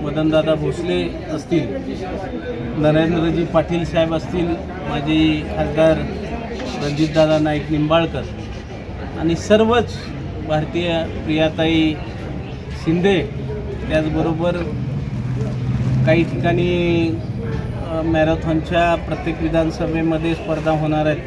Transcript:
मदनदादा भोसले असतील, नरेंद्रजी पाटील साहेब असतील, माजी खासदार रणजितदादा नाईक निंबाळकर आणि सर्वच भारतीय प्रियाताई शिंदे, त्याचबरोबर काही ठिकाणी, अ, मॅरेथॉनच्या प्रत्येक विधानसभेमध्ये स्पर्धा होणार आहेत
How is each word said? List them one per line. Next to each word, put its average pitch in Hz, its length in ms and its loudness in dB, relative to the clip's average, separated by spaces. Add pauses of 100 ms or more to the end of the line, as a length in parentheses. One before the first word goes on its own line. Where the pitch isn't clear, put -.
मदनदादा 156 500 2
भोसले 165 500 0 (320)
असतील, 143 400 0 (1000)
नरेंद्रजी 160 680 2
पाटील 165 420 0
साहेब 165 300 0
असतील, 170 320 -2 (420)
माजी 156 540 2 (140)
खासदार 156 400 4 (880)
रणजितदादा 156 560 2
नाईक 151 320 0
निंबाळकर 151 500 2 (1000)
आणि 165 160 2
सर्वच 220 580 4 (540)
भारतीय 165 560 0 (220)
प्रियाताई 160 680 2 (920)
शिंदे, 175 360 4 (680)
त्याचबरोबर 160 680 0 (1500)
काही 160 180 6
ठिकाणी, 175 840 2 (840)
अ, 160 120 -2
मॅरेथॉनच्या 160 920 2
प्रत्येक 160 460 -4
विधानसभेमध्ये 160 920 0
स्पर्धा 156 380 -2
होणार 151 340 2
आहेत 151 220 2